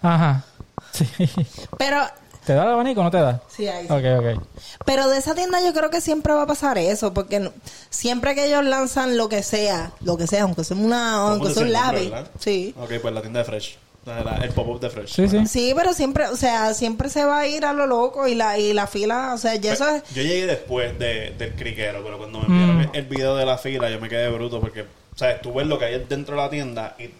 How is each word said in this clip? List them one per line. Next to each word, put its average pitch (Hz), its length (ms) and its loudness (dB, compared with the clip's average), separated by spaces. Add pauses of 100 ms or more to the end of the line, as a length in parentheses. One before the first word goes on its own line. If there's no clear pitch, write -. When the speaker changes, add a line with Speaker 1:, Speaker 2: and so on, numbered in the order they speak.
Speaker 1:
Ajá. 160 420 4 (500)
Sí. 151 120 2 (720)
Speaker 2:
Pero 277 200 0 (480)
Speaker 1:
¿Te 143 100 2
da 156 80 4
el 220 80 4
abanico 240 300 2
o - 20 4
no 170 80 2
te 185 100 2
da? 123 280 2
Speaker 2:
Sí, 208 180 -6
ahí 175 180 -6
sí. 156 80 0
Speaker 1:
Ok, 139 100 2 (340)
ok. - 60 -6 (420)
Speaker 2:
Pero 269 240 2
de 269 100 4
esa 311 160 -2
tienda 359 280 2
yo 349 100 2
creo 311 180 2
que 339 100 -2
siempre 302 320 0
va 294 100 4
a 285 40 0
pasar 285 320 0
eso, 196 340 0
porque 196 260 -2
no, 190 120 -4 (400)
siempre 247 420 -2
que 285 140 0
ellos 294 180 4
lanzan 262 520 2
lo 220 120 0
que 208 140 -2
sea, 202 480 -2 (100)
lo 175 160 0
que 165 80 -2
sea, 202 180 2
aunque 175 200 0
sea 190 140 -4
una, 226 400 2
Speaker 3:
¿Cómo 202 100 2
Speaker 2:
aunque 208 220 2
Speaker 3:
te - 40 0
Speaker 2:
sea 220 100 2
un 240 60 2
Speaker 3:
dice 226 100 4
el 247 60 4
nombre, 220 200 2
Speaker 2:
lápiz. 196 100 -6
Speaker 3:
verdad? 135 240 -10
Speaker 2:
Sí. 202 420 -2
Speaker 3:
Ok, 117 100 -8 (100)
pues 110 120 -2
la 110 80 -4
tienda 113 180 -4
de 117 60 0
Fresh. 107 320 -8 (280)
La, 117 180 -8
la, 110 140 -4
el - 140 -2
pop-up 120 280 -2
de 123 100 -4
Fresh, 104 240 -10
Speaker 1:
Sí, 190 140 4
sí. 196 80 4
Speaker 3:
¿verdad? 214 160 4
Speaker 2:
Sí, 247 240 2
pero 349 180 4
siempre, 277 360 0
o 254 60 -4
sea, 226 380 2
siempre 226 360 -4
se 294 160 0
va 285 140 4
a 294 80 0
ir 294 180 -2
a 285 80 0
lo 285 120 2
loco 254 420 2
y 247 60 2
la, 220 240 2
y 208 160 2
la 208 140 0
fila, 233 480 -2
o - 20 -6
sea, 226 180 0
ya 208 200 -2
Speaker 3:
Pues, 269 60 -2
Speaker 2:
eso 294 80 2
es 302 140 -2 (120)
Speaker 3:
yo 131 80 -2
llegué 180 240 0
después 127 500 -2
de, 117 400 -4
del 110 160 -8
criquero, 104 500 -6
pero 104 140 -10
cuando 107 220 -12
me 110 60 0
enviaron 180 320 6
Speaker 1:
Mm. 160 40 4
Speaker 3:
el, 156 120 2
el 143 120 -4
video 135 300 0
de 135 100 0
la 127 140 2
fila, 131 320 -2
yo 110 80 -6
me 113 100 -8
quedé 120 200 0
bruto 117 320 -4
porque, 107 200 -6
o - 360 -18
sea, 123 240 0
tú 123 120 -10
ves 143 140 0
lo 151 100 0
que 120 80 -2
hay 120 240 -4
dentro 143 280 -6
de 147 40 0
la 139 80 -2
tienda 123 480 -8
y 117 120 -16 (100)